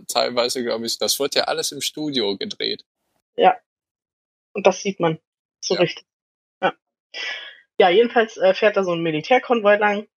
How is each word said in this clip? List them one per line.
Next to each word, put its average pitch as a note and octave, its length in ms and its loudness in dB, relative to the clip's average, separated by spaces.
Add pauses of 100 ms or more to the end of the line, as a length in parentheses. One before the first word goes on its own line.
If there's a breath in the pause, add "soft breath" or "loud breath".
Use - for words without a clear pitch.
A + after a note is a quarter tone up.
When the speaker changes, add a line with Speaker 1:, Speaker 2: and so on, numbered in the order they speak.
Speaker 1:
teilweise, B2 560 -2
glaub A2+ 200 -4
ich, A2+ 140 -6
das - 220 -2
wurde C#3 200 -2
ja - 60 0
alles D#3 260 -4
im C#3+ 100 -12
Studio C3 560 -4
gedreht. G#2+ 480 -8 (500)
Speaker 2:
Ja. F3+ 220 4 (960)
Und G3 120 2
das F#3 160 2
sieht G3 160 -6
man E3 180 0 (420)
so - 140 -4
Speaker 1:
Ja. F3 80 -2
Speaker 2:
richtig. - 240 -2 (560)
Ja. - 120 -2 (1040 loud breath)
Ja, F#3+ 100 6
jedenfalls, A3 480 2
äh, F#3+ 160 4
fährt G#3 240 2
da G3 60 2
so F3+ 100 -2
ein E3 80 -2
Militärkonvoi G#3 760 2
lang G#3 300 -2 (120)